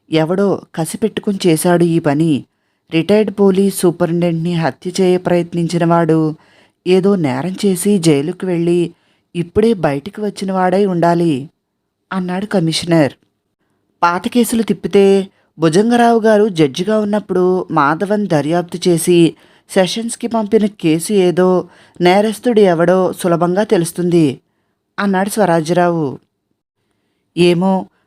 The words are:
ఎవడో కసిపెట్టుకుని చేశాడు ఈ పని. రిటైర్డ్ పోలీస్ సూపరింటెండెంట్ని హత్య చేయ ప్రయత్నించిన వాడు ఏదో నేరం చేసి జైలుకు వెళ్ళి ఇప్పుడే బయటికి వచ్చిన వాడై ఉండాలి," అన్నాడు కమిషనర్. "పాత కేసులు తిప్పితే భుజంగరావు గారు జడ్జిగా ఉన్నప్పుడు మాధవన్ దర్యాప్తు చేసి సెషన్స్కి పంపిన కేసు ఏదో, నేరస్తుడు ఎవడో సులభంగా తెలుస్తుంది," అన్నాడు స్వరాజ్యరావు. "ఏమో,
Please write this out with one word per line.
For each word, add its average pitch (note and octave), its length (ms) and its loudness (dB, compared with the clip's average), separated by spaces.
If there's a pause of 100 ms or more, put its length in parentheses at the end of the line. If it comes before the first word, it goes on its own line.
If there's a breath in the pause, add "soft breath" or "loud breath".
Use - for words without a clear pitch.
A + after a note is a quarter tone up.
(100)
ఎవడో E3+ 520 0 (120)
కసిపెట్టుకుని G3+ 720 -4
చేశాడు F3 380 2
ఈ E3 140 0
పని. D3+ 460 0 (480)
రిటైర్డ్ G3 480 0
పోలీస్ G3 380 2
సూపరింటెండెంట్ని E3+ 760 -2
హత్య E3 460 -4
చేయ F3+ 160 2
ప్రయత్నించిన F3 680 -2
వాడు D#3+ 500 0 (520 soft breath)
ఏదో F#3 300 2
నేరం D#3 400 -4 (100)
చేసి G3 320 0
జైలుకు E3 480 0
వెళ్ళి E3+ 480 -2 (420 soft breath)
ఇప్పుడే G#3 380 0
బయటికి D#3+ 460 -6
వచ్చిన G3+ 320 -6
వాడై F#3 340 0
ఉండాలి," E3+ 640 0 (640)
అన్నాడు F#3 340 -6
కమిషనర్. E3 680 0 (880)
"పాత F3 260 0
కేసులు A#3 340 0
తిప్పితే G3 640 2 (300 soft breath)
భుజంగరావు A#3 640 2
గారు G#3+ 280 2
జడ్జిగా F3+ 520 0
ఉన్నప్పుడు F#3+ 720 -2
మాధవన్ E3 560 0
దర్యాప్తు E3+ 640 -2
చేసి E3+ 460 2 (340 soft breath)
సెషన్స్కి A3+ 580 -4
పంపిన A3 400 0
కేసు E3+ 460 -2
ఏదో, F3+ 560 2 (320 loud breath)
నేరస్తుడు G#3 600 2
ఎవడో F3 520 2
సులభంగా F3 520 0
తెలుస్తుంది," E3+ 760 0 (580)
అన్నాడు G3 300 -2
స్వరాజ్యరావు. E3+ 880 0 (1200)
"ఏమో, F#3 500 2 (200)